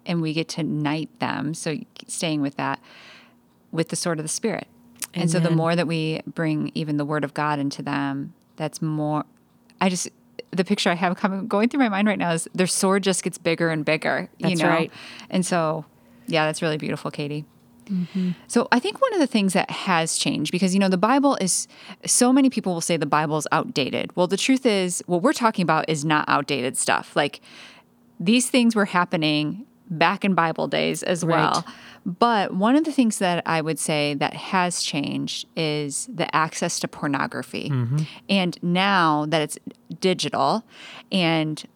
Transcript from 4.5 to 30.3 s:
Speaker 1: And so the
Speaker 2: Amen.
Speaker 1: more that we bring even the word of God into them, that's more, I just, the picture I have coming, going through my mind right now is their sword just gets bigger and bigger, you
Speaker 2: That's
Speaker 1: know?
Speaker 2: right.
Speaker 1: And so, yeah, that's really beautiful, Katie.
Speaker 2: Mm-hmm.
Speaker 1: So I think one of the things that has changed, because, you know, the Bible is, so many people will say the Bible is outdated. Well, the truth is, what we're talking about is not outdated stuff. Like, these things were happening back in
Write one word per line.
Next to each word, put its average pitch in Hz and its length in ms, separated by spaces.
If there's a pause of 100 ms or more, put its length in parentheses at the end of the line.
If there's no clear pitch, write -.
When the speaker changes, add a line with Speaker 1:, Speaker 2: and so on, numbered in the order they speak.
Speaker 1:
And 170 160
so 175 100
the 165 60
Speaker 2:
Amen. 165 120
Speaker 1:
more 165 180
that 170 100
we 160 400
bring 151 480
even 151 240
the 147 60
word 147 200
of 147 100
God 151 240
into 139 240
them, 143 520 (220)
that's 156 240
more, 151 440 (560)
I 185 80
just, 180 200 (440)
the 180 120
picture 196 260
I 175 40
have 185 220
coming, 196 320
going 220 200
through 285 120
my 254 80
mind 202 180
right 202 120
now 175 140
is 165 220
their 180 120
sword 196 360
just 190 220
gets 175 140
bigger 165 320
and 156 140
bigger, 151 440 (100)
you 165 120
Speaker 2:
That's 175 100
Speaker 1:
know? 156 80
Speaker 2:
right. 165 240 (380)
Speaker 1:
And 185 140
so, 160 400 (420)
yeah, 156 200
that's 156 160
really 160 140
beautiful, 151 340
Katie. 147 340 (420)
Speaker 2:
Mm-hmm. 180 460 (160)
Speaker 1:
So - 240
I 240 80
think 415 200
one 508 140
of 370 60
the 277 80
things 196 260
that - 160
has 165 480
changed, 147 340
because, 180 220
you 196 60
know, 196 80
the 190 100
Bible 262 420
is, - 260 (380)
so - 280
many 269 180
people 190 240
will 165 60
say 170 160
the 156 100
Bible 151 320
is 143 140
outdated. - 640
Well, 180 100
the 180 100
truth 262 300
is, 190 400
what 175 160
we're 262 100
talking 220 300
about 156 260
is 147 160
not 151 240
outdated 139 480
stuff. - 400
Like, 147 240 (800)
these 226 300
things 233 240
were 208 120
happening 165 800 (240)
back 170 360
in 196 100